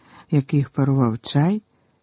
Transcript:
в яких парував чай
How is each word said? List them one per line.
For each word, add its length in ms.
в 20
яких 360
парував 480
чай 440